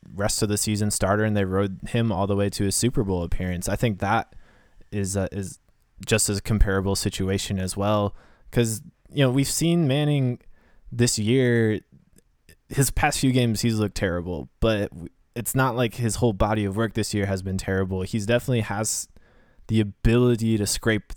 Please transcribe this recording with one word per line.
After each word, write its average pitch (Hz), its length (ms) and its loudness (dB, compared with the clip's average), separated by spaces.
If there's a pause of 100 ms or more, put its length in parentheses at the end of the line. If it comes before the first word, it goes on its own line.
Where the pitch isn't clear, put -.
(140)
rest 101 280 -2
of 107 80 0
the 104 80 0
season 104 320 0
starter, 104 340 2
and 107 140 0
they 98 80 2
rode 95 340 0 (100)
him 113 220 0
all 95 140 0
the 101 100 0
way 101 140 0
to 101 160 -2
a 98 60 0
Super 123 320 0
Bowl 92 200 -2
appearance. 87 460 -4
I 98 60 -2
think 107 240 0
that 107 340 -2 (580)
is 98 240 -4
a, 95 160 -2
is 95 280 -8 (460)
just - 220 2
as 101 120 0
a - 20 -12
comparable 98 540 2
situation 95 640 -2
as 92 180 -6
well, 101 380 0 (360)
'cause, 113 300 0 (300)
you 143 120 2
know, 131 60 4
we've 139 180 2
seen 170 400 2
Manning 139 520 0 (520)
this 120 280 2
year 117 640 2 (880)
his 139 220 0
past - 280 0
few 131 120 2
games, 120 300 0
he's 113 180 0
looked 104 160 -2
terrible, 87 540 -4 (100)
but 107 300 0
w-, - 200 -14 (260)
it's 117 180 -6
not 131 220 2
like 120 200 -2
his 113 200 -2
whole 117 180 2
body 104 320 0
of 98 120 -4
work 113 160 -2
this 107 200 -4
year 101 120 0
has 98 160 -2
been 95 160 -4
terrible. 95 460 -2
He's 101 220 -4
definitely 120 360 2
has 107 460 -4 (600)
the 110 120 2
ability 113 800 2
to 101 80 0
scrape - 520 -2